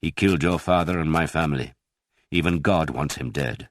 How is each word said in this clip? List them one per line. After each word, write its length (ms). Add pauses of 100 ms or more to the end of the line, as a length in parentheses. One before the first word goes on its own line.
He 120
killed 320
your 160
father 400
and 100
my 160
family. 460 (580)
Even 300
God 300
wants 260
him 140
dead. 400